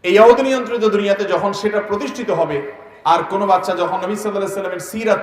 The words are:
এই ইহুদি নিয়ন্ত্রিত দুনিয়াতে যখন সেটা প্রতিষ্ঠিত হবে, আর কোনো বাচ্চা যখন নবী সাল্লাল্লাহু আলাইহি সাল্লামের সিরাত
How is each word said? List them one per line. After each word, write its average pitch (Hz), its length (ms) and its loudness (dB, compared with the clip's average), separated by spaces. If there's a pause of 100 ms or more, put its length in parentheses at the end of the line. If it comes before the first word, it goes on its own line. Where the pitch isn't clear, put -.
এই 180 120 2
ইহুদি 233 260 8
নিয়ন্ত্রিত 240 440 -2
দুনিয়াতে 202 380 2
যখন 190 300 -2
সেটা 208 280 -2
প্রতিষ্ঠিত 208 480 -6
হবে, 151 420 -2 (380)
আর 165 200 4
কোনো 196 160 -2
বাচ্চা 185 280 2
যখন 180 240 -2
নবী 185 180 -4
সাল্লাল্লাহু 208 220 -6
আলাইহি 190 160 -4
সাল্লামের 185 260 -8
সিরাত 214 440 -2